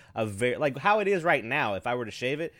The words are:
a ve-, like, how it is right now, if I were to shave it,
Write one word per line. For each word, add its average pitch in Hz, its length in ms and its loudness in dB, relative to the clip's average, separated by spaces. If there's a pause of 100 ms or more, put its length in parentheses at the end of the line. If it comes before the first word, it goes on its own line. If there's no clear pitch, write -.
(160)
a 113 100 0
ve-, 107 320 0
like, 135 200 0
how 208 220 4
it 202 80 0
is 190 160 0
right 147 220 2
now, 123 300 0
if 110 120 -6
I 120 80 0
were 123 80 -4
to 107 80 -8
shave 135 300 -4
it, 160 180 -6